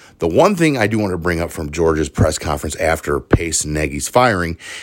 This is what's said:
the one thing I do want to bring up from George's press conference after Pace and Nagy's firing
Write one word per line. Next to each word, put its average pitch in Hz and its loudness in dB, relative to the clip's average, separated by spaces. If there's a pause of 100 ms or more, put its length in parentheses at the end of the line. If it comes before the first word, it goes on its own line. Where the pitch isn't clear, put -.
(180)
the 85 0
one 156 4
thing 160 2
I 107 2
do 110 0
want 101 0
to 90 -4
bring 85 -2
up 85 -4
from 76 -8
George's 80 2
press 78 0
conference 73 -4
after 78 -2
Pace - 0
and 76 -4
Nagy's 71 -4
firing 92 2 (240)